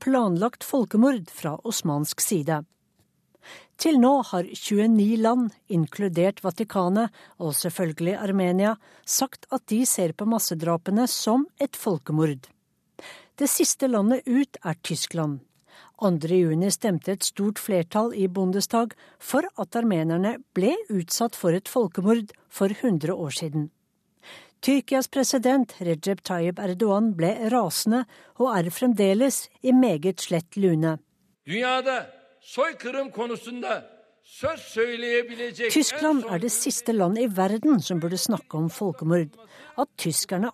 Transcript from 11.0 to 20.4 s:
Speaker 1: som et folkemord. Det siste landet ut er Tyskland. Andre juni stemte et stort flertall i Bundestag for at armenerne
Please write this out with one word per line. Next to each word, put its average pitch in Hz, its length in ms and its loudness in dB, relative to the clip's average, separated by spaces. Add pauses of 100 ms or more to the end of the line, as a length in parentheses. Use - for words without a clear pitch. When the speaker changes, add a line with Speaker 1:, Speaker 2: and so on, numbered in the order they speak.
Speaker 1:
som 247 400 0 (160)
et - 160 -4
folkemord. 156 720 -2 (880)
Det 285 140 2
siste - 340 0
landet 240 400 2
ut 262 400 0
er 160 160 -4
Tyskland. 151 640 -4 (600)
Andre 170 320 2
juni 170 400 4
stemte 190 380 -2
et 196 100 -6
stort 208 320 -2
flertall 214 540 0 (100)
i 190 80 2
Bundestag 196 640 0 (240)
for 320 400 0
at 220 240 -6
armenerne 185 540 0 (180)